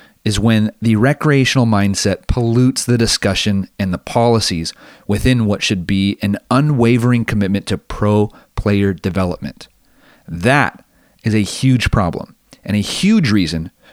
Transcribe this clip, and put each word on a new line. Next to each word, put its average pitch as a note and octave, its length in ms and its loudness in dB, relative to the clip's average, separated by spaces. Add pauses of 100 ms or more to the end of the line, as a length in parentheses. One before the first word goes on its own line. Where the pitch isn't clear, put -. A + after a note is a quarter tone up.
(260)
is G#2 140 -2
when G#2+ 320 2 (100)
the A2+ 140 2
recreational C3+ 720 2
mindset G2+ 600 0
pollutes B2 560 0
the A#2+ 140 0
discussion G2 800 -2
and F#2+ 160 -2
the F2 60 -4
policies A2+ 720 0 (340)
within A#2 380 0
what G2+ 180 -2
should F#2 220 -2
be G2 360 0
an G2+ 140 -2 (140)
unwavering B2 720 2
commitment G2+ 440 -2
to F#2 100 -2
pro G#2 540 0 (240)
player G2+ 360 0
development. F2+ 760 -6 (600)
That A2+ 560 -2 (400)
is A2 120 0
a G#2 80 2
huge B2+ 480 0
problem - 440 -2 (300)
and G2 100 -2
a G#2 60 2
huge F#3 500 0
reason E2+ 400 0 (220)